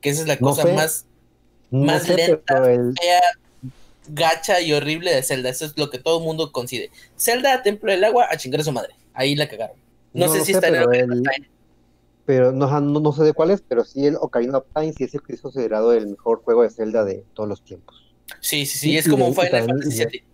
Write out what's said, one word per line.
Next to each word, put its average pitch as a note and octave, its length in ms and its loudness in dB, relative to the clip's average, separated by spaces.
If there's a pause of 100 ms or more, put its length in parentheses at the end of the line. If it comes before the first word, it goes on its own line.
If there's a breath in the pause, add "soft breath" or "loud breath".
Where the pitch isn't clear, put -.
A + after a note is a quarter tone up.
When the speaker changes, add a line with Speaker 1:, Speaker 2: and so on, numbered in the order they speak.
Speaker 1:
Que C#3+ 80 -2
esa D3 120 -4
es D#3+ 60 -4
la D3 60 2
Speaker 2:
No C3 140 0
Speaker 1:
cosa C#3+ 160 0
Speaker 2:
sé. C3 100 4
Speaker 1:
más, D#3 320 -2 (640)
Speaker 2:
No C3+ 160 2
Speaker 1:
más D3+ 160 2
Speaker 2:
sé, E3+ 140 2
Speaker 1:
lenta, E3+ 300 2
Speaker 2:
pero C3 200 2
el B2 340 2
Speaker 1:
fea, F3 200 4 (880)
gacha E3 520 0
y E3 140 0
horrible D#3 400 0
de C3 80 2
Zelda. C3 260 -2
Eso C3+ 160 -6
es D3+ 140 -10
lo C#3+ 100 -2
que B2+ 100 -12
todo E3 200 0
el E3 60 -4
mundo D#3+ 280 -4
coincide. B2 380 -8 (260 loud breath)
Zelda, B3+ 460 0
Templo G#3 280 -2
del F#3+ 140 2
Agua, A#3 260 4
a D#3+ 60 -2
chingar C#3 240 -6
a D3+ 40 -4
su D3+ 80 -2
madre. A2 220 -8 (200)
Ahí C#3 200 -2
la C#3+ 140 -2
cagaron. G#2+ 280 -10 (360)
No F3 140 0
Speaker 2:
No D#3 60 2
Speaker 1:
sé D#3 80 2
Speaker 2:
lo D3+ 40 0
Speaker 1:
si G3 80 0
Speaker 2:
sé, F#3 60 2
Speaker 1:
está F3+ 100 2
en D#3+ 60 4
Speaker 2:
pero E3 120 2
Speaker 1:
Ocarina B2 260 2
of B2 60 0
Speaker 2:
el B2 40 0
Speaker 1:
Time. C3 260 -4 (800)
Speaker 2:
pero B2+ 260 4
no, C3+ 140 0
ajá, C#3+ 140 0
no, C#3+ 200 0
no D3+ 120 0
sé D3+ 100 0
de D3+ 100 4
cuál D#3+ 200 2
es, G3 140 0
pero A#2 180 0
sí C#3 220 -4
el C#3+ 100 2
Ocarina C3 420 -2
of C3 60 -4 (100)
Time D#3 180 -4
sí C3+ 120 -6
es B2 100 -10
el - 80 -8
que - 120 -16
es - 60 -18
considerado A#2 520 -2
el A2 160 0
mejor A2+ 340 -4
juego A#2+ 200 2
de A2 80 2
Zelda A2 340 -2
de G2 200 -6 (100)
todos G#2+ 140 -8
los G2 160 -10
tiempos. - 380 -20 (380)
Speaker 1:
Sí, C#3+ 260 -4
sí, - 120 -8
sí, D3 140 -2
Speaker 2:
Y, D3+ 60 2
Speaker 1:
es D3+ 80 0
Speaker 2:
y D#3+ 40 4
Speaker 1:
como C3 140 4
Speaker 2:
de, B2 60 2
Speaker 1:
un C#3+ 60 -2
Final F3+ 120 2
Speaker 2:
y - 40 0
también, A#2+ 260 0
Speaker 1:
Fantasy D3 100 -4
Speaker 2:
y A2 160 -2
de - 60 -4
Speaker 1:
siete. - 240 -14